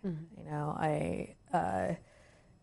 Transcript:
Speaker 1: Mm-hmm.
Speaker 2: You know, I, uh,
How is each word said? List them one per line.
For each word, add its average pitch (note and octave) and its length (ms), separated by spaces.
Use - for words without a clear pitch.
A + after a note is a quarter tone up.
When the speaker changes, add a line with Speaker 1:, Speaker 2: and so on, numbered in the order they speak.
Speaker 1:
Mm-hmm. E3 400
Speaker 2:
You D3+ 60
know, D3 260
I, - 580
uh, - 440